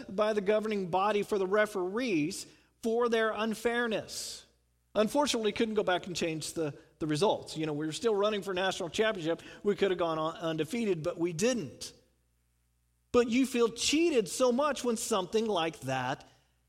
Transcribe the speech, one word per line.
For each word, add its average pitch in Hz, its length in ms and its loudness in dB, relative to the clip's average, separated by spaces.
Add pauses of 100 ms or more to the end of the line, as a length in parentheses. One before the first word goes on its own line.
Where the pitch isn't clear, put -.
by 214 260 0
the 208 60 0
governing 208 460 0
body 196 380 2
for 214 120 -2
the 190 100 0
referees 202 1000 0 (360)
for 233 260 2
their 226 220 2
unfairness. 220 1120 -2 (500)
Unfortunately, 220 580 2
couldn't 220 220 0
go 208 80 2
back 180 240 0
and 170 100 -8
change 160 380 -4
the, 151 200 -2 (240)
the 160 80 -2
results. 156 500 0
You 156 100 -2
know, 156 60 -2
we 147 140 -4
were 156 60 -4
still 220 220 0
running 202 280 2
for 190 100 -6
national 185 360 -2
championship. 180 540 0 (200)
We 202 140 2
could 196 140 2
have 175 80 0
gone 165 200 2
on 160 180 -2
undefeated, 165 680 -2
but 170 160 -4
we 175 140 0
didn't. 190 600 -2 (1200)
But 240 160 4
you 247 180 2
feel 233 220 2
cheated 285 600 2
so 254 220 2
much 277 340 0
when 233 120 0
something 214 500 -2
like 165 340 -2
that 131 440 -4 (440)